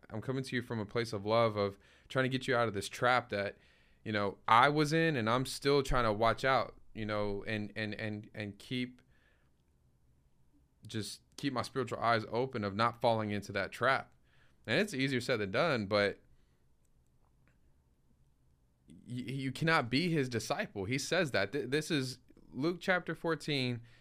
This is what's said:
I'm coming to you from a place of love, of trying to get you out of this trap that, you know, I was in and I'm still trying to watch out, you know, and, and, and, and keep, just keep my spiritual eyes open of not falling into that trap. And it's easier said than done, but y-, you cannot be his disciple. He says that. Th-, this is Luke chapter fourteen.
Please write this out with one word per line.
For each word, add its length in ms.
I'm 100
coming 240
to 100
you 80
from 160
a 80
place 260
of 140
love, 300
of 200
trying 180
to 20
get 180
you 80
out 140
of 60
this 140
trap 420
that, 280
you 80
know, 340
I 220
was 240
in 240
and 120
I'm 180
still 360
trying 220
to 80
watch 320
out, 320
you 100
know, 440
and, 260
and, 200
and, 380
and 240
keep, 460
just 360
keep 160
my 100
spiritual 360
eyes 320
open 340
of 120
not 240
falling 300
into 220
that 200
trap. 400
And 120
it's 160
easier 260
said 200
than 100
done, 360
but 340
y-, 200
you 260
cannot 360
be 220
his 180
disciple. 560
He 140
says 320
that. 220
Th-, 160
this 220
is 280
Luke 280
chapter 340
fourteen. 680